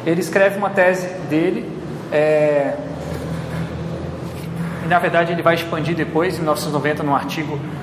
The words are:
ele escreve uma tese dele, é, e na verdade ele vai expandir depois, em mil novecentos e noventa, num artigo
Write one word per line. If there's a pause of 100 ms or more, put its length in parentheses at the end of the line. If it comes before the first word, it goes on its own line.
ele
escreve
uma
tese (220)
dele, (420)
é, (2000)
e
na
verdade
ele
vai
expandir
depois,
em
mil
novecentos
e
noventa,
num
artigo (240)